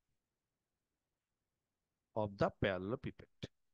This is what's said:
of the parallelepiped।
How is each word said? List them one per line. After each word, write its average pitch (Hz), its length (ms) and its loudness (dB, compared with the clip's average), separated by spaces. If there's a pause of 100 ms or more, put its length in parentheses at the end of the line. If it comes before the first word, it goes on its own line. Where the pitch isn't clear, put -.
(2250)
of 104 220 0
the 160 120 4
parallelepiped। - 960 -4 (260)